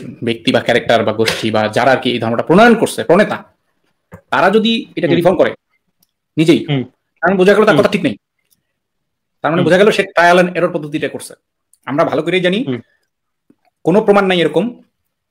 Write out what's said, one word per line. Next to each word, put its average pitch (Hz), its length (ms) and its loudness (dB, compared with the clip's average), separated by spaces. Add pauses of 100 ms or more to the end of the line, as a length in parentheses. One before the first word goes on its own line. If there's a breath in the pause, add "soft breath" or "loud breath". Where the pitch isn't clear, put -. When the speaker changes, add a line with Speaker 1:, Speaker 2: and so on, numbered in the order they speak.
(220)
Speaker 1:
ব্যক্তি 117 300 -4
বা 120 80 2
ক্যারেক্টার 117 440 0
বা 107 80 -2
গোষ্ঠী 110 380 -4
বা 107 180 -2
যারা 120 220 0
আর 127 60 2
কি 123 140 -4
এই 120 80 -4
ধর্মটা 117 240 -2
প্রণয়ন 220 320 4
করছে, - 300 -2
প্রণেতা, 165 400 0 (880)
তারা 156 200 0
যদি 226 360 0 (100)
এটাকে 165 100 -4
Speaker 2:
হুম। 165 100 0
Speaker 1:
রিফর্ম 175 200 2
করে 131 180 0 (840)
নিজেই, 156 320 2
Speaker 2:
হুম। 135 160 -2 (360)
Speaker 1:
কারণ 185 160 0
বোঝা 185 180 4
গেল 214 100 2
তার 180 100 4
Speaker 2:
হুম। - 80 2
Speaker 1:
কথা - 100 -2
ঠিক 190 100 -2
নেই। 110 140 -4 (1300)
তার 147 100 -2
মানে 170 80 0
Speaker 2:
হুম। 175 40 0
Speaker 1:
বোঝা 170 140 2
গেল 214 120 4
সে 196 120 0
ট্রায়াল 175 360 2
অ্যান্ড 180 180 0
এরর 165 160 -2
পদ্ধতিটা 151 360 -6
করছে। - 260 -16 (500)
আমরা 147 200 -2
ভালো 160 180 -2
করেই 170 180 -2
জানি 185 260 -2
Speaker 2:
হুম। 120 140 -4 (1040)
Speaker 1:
কোনো 190 160 2
প্রমাণ 202 260 2
নাই 180 140 0
এরকম 165 420 -2 (480)